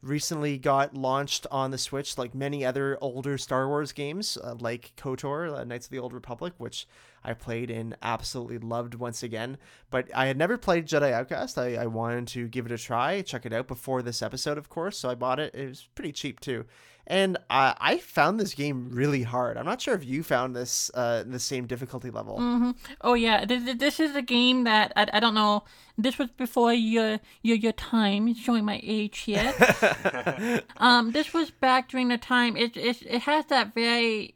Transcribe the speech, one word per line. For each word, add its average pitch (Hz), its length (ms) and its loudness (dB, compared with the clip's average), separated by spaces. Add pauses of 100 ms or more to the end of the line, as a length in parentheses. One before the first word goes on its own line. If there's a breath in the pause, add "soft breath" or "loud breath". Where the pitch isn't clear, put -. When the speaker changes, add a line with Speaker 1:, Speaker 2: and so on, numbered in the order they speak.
Speaker 1:
recently 147 560 -2
got 139 360 2
launched 135 560 -2
on 135 200 -2
the 131 80 -6
Switch, - 400 -6
like 123 160 -6
many 143 280 -4
other 139 380 0
older 135 380 -4
Star 131 300 0
Wars 147 240 -2
games, 151 440 -6
uh, 120 240 -10
like 120 380 -6
kotor, 143 600 -6
uh, 120 60 -8
Knights 120 220 -10
of - 60 -14
the 131 60 -6
Old 123 140 -8
Republic, 123 460 -10
which - 280 -10 (380 soft breath)
I 117 80 -6
played 117 380 -6
and 113 320 -6
absolutely 117 560 -4
loved 117 360 -4
once 117 280 -8
again. 120 340 -6 (320 soft breath)
But 127 260 -4
I 131 120 2
had 135 100 0
never 180 220 2
played 170 280 0
Jedi 143 240 4
Outcast. 127 460 -2
I, 123 200 -2
I 117 100 -2
wanted 117 420 -4
to 120 200 -6
give 120 180 -6
it 117 60 -6
a 120 40 -4
try, 135 460 -2
check 123 240 -8
it 110 80 -4
out 123 120 -2
before 127 360 -4
this 117 180 -4
episode, 135 380 -4
of 147 100 -14
course, 180 300 -6
so 127 100 -4
I 127 60 -2
bought 127 260 0
it. - 140 -6
It 135 140 -8
was - 260 -18
pretty 160 180 -8
cheap, - 280 -8
too. 117 260 -4 (400 soft breath)
And 190 300 2 (140)
I, 135 280 6
I 214 200 2
found 180 420 2
this - 140 -2
game 135 360 -4
really 131 340 2
hard. 117 340 -2
I'm 127 80 -6
not 214 120 -2
sure 277 140 -2
if 147 140 -2
you 135 160 -2
found 127 340 0
this, - 380 -2
uh, 117 320 0
the 123 120 -8
same 123 280 -4
difficulty 127 440 -8
level. 107 280 -8
Speaker 2:
Mm-hmm. 240 320 2 (320 loud breath)
Oh, 240 100 4
yeah. 226 320 4
This, 240 320 0
this 285 240 2
is 294 160 2
a 277 60 -2
game 247 420 4
that, 220 320 6
I, 208 160 4
I 214 80 4
don't 226 140 4
know, 208 300 4 (340 soft breath)
this 233 200 2
was 262 120 0
before 233 420 2
your, 220 480 2 (220 soft breath)
your, 226 160 4
your 220 140 2
time, 220 640 2
showing 233 300 2
my 208 180 -2
age 214 380 -2
here. 220 380 0
Speaker 1:
<laughs> 226 1040 2 (160)
Speaker 2:
Um, 233 340 6
this 294 200 0
was 330 180 -2
back 262 380 2
during 254 200 0
the 240 100 0
time, 240 380 2
it, 233 200 0
it, 233 260 -2
it 240 200 -2
has 294 240 2
that 226 280 2
very 233 600 0